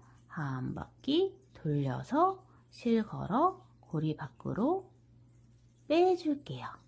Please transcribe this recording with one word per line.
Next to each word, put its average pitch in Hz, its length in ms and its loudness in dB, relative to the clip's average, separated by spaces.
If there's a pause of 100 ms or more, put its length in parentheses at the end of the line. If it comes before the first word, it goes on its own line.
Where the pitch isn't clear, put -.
(280)
한 131 480 -6
바퀴 - 600 -2 (180)
돌려서 147 880 0 (260)
실 226 340 0
걸어 226 640 0 (140)
고리 156 360 -2
밖으로 220 760 -4 (960)
빼줄게요. 302 800 2 (200)